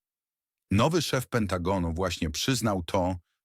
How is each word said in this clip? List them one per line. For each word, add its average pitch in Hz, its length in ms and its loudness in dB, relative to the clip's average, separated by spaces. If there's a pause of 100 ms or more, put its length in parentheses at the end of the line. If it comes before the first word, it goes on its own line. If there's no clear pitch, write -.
(720)
Nowy 156 300 4
szef 131 260 -2
Pentagonu 92 680 0
właśnie 87 360 -2
przyznał 110 540 0
to, 92 320 0 (300)